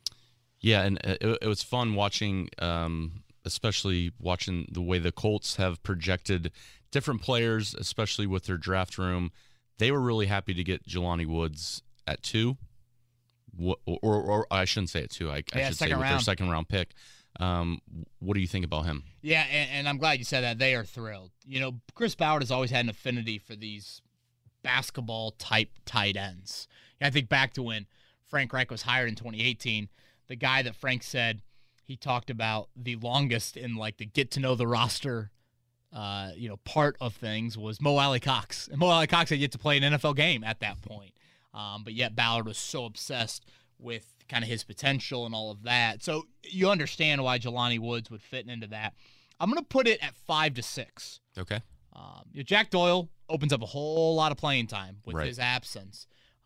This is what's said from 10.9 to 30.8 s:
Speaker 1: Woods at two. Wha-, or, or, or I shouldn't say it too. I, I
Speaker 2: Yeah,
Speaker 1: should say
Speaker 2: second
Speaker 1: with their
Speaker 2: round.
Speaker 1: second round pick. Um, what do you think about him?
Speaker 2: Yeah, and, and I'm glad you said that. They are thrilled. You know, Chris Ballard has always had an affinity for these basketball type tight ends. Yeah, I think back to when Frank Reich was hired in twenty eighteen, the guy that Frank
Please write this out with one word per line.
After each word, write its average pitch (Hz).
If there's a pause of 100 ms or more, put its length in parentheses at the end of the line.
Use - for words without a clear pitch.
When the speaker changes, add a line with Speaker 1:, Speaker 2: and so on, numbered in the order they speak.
Speaker 1:
Woods 80 (240)
at 73
two. 117 (1000)
Wha-, 87 (100)
or, 87
or, 107
or 104
I 92
shouldn't 92
say 82
it 62
too. 82
I, 71
I 76 (120)
Speaker 2:
Yeah, 135
Speaker 1:
should 156
say 165
Speaker 2:
second 143
Speaker 1:
with 131
their 135
Speaker 2:
round. 131
Speaker 1:
second 92
round 80
pick. 92 (460)
Um, 87 (400)
what 92
do 98
you 90
think 90
about 78
him? 73 (180)
Speaker 2:
Yeah, 156
and, 143
and 143
I'm 143
glad 143
you 123
said 131
that. 117
They 131
are 117
thrilled. 101 (140)
You 135
know, 127 (140)
Chris 226
Ballard 156
has 117
always 127
had 120
an 120
affinity 113
for -
these 104 (600)
basketball 117
type - (160)
tight 101
ends. 98 (320)
Yeah, 143
I -
think 135
back 135
to 131
when 110 (420)
Frank 135
Reich 127
was 113
hired 127
in 110
twenty 113
eighteen, 110 (380)
the 131
guy 131
that 120
Frank 127